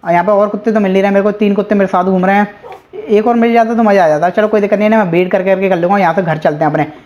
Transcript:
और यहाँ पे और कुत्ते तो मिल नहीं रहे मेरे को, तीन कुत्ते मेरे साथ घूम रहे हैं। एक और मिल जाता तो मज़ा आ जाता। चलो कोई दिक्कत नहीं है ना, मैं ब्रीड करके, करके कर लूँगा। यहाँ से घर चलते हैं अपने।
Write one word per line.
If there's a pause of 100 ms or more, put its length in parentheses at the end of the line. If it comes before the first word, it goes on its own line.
और
यहाँ
पे
और
कुत्ते
तो
मिल
नहीं
रहे
मेरे
को,
तीन
कुत्ते
मेरे
साथ
घूम
रहे
हैं।
एक
और
मिल
जाता
तो
मज़ा
आ
जाता।
चलो
कोई
दिक्कत
नहीं
है
ना,
मैं
ब्रीड
करके,
करके
कर
लूँगा।
यहाँ
से
घर
चलते
हैं
अपने। (200)